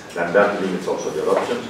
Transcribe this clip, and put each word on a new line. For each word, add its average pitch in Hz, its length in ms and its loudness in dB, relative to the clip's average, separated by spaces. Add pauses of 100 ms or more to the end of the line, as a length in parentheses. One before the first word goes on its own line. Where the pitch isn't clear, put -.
(160)
And 85 180 0
that 101 280 4
limits 90 240 -2
also - 280 -2
your - 220 2
options. 117 340 -2